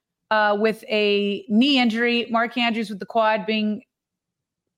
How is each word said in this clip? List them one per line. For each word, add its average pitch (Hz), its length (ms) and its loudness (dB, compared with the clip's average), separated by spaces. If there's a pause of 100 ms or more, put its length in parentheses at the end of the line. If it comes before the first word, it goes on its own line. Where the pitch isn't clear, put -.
(320)
uh, 208 280 2
with 220 300 0
a 202 600 0
knee 262 280 4
injury. 240 520 0
Mark 233 280 -2
Andrews 226 320 -2
with 208 100 -10
the 196 60 -12
quad 220 400 0
being 214 380 -4 (960)